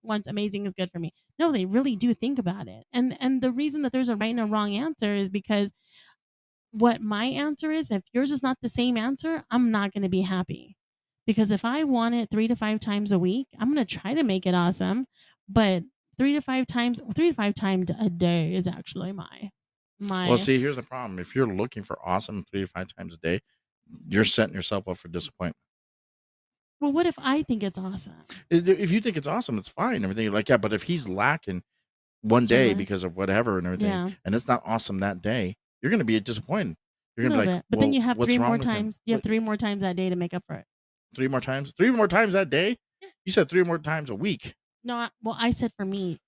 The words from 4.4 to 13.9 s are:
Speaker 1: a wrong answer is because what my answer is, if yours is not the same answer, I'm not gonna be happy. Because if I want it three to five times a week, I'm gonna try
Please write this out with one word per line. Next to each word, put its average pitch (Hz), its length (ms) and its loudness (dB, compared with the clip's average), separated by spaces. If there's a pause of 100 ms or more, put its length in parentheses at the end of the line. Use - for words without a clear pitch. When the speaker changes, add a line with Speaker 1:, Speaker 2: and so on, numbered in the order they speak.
Speaker 1:
a 220 60 0
wrong 208 280 0
answer 226 400 -2
is 196 160 0
because 202 420 0 (1000)
what 226 280 4
my 208 260 -2
answer 285 440 -2
is, 311 220 -2
if 196 100 0 (100)
yours 269 200 2
is 277 100 -2
not 262 180 0
the 240 80 -4
same 240 280 0
answer, 277 540 -2
I'm 240 200 4
not 202 220 0
gonna 196 160 -2
be 185 140 2
happy. 185 540 -4 (500)
Because 214 260 4
if 202 120 0
I 277 200 0
want 240 320 2
it 226 140 -2
three 220 180 2
to 240 80 0
five 214 240 -2
times 202 320 -2
a 190 80 6
week, 196 260 0 (120)
I'm 226 100 0
gonna 285 160 2
try - 300 -4